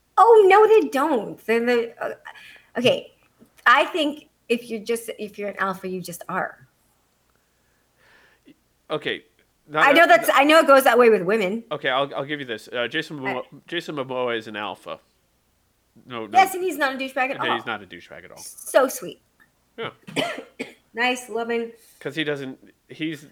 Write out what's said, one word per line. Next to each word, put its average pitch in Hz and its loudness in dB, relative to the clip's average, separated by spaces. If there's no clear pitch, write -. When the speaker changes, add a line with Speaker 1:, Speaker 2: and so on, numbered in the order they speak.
Speaker 1:
Oh, 440 8
no, 415 6
they 427 4
don't. 254 -4
They're 226 0
the, 240 -2
uh, 113 -6
okay, 240 0
I 269 6
think 302 -4
if 240 -4
you're 226 -6
just, 233 -6
if 208 -12
you're 202 -8
an 196 -12
alpha, 190 -4
you 185 -8
just 175 -14
are. - -8
Speaker 2:
Okay, 131 -6
not 151 0
Speaker 1:
I 285 6
know 330 6
Speaker 2:
a-, 330 4
Speaker 1:
that's, - 4
Speaker 2:
n- - 2
Speaker 1:
I 269 6
know 311 6
it 294 2
goes 269 8
that 240 4
way 240 8
with 208 4
women. 208 -2
Speaker 2:
Okay, 139 -4
I'll, 135 0
I'll 139 -6
give 143 -8
you 139 -10
this. 113 -10
Uh, 120 -4
Jason 156 -8
Speaker 1:
I 131 -4
Speaker 2:
Momoa, 127 -8
Jason 170 -8
Momoa 127 -4
is 110 -10
an 107 -12
alpha. 90 -10
No, 117 -10
no. - 0
Speaker 1:
Yes, 370 4
and 359 -8
he's 339 -4
not 277 -2
a 262 -10
douchebag 262 -6
at - -10
Speaker 2:
No, 240 -4
Speaker 1:
all. - -2
Speaker 2:
he's - -10
not 110 -8
a 95 -20
douchebag 87 -20
at 87 -20
all. - -20
Speaker 1:
So - -2
sweet. - -12
Speaker 2:
Yeah. - -10
Speaker 1:
<coughs> 679 -4
Nice, 247 -4
loving. 233 -6
Speaker 2:
'Cause 139 -10
he 156 -4
doesn't, 139 -8
he's 151 -10